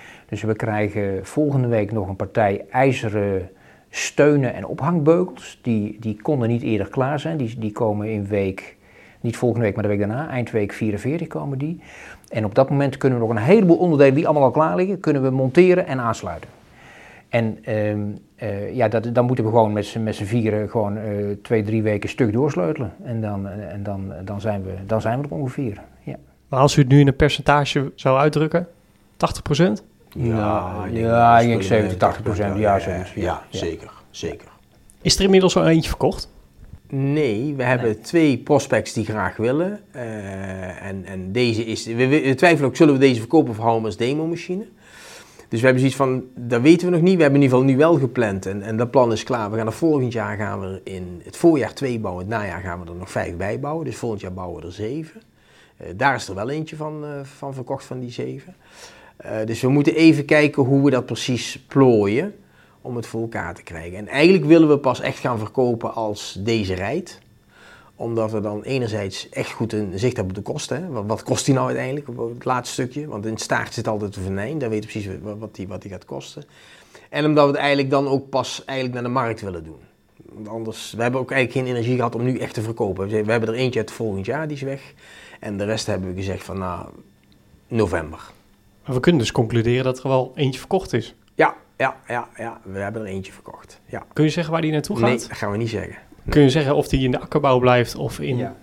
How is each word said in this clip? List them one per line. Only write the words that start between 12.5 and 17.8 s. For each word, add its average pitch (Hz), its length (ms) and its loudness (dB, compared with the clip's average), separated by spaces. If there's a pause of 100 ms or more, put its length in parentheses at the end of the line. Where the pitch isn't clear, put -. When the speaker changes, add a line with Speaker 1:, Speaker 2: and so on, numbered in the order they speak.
Speaker 1:
dat 135 140 6
moment 139 280 0
kunnen 127 220 2
we 113 80 2
nog 113 80 0
een 107 60 0
heleboel 170 360 6
onderdelen 143 380 6
die 156 100 2
allemaal 151 180 4
al 127 80 6
klaar 160 240 2
liggen, 185 240 0
kunnen 147 220 0
we 131 80 2
monteren 175 580 4
en 131 120 -4
aansluiten. 107 500 -4 (800)
En, 113 340 0
ehm, 104 360 -2 (360)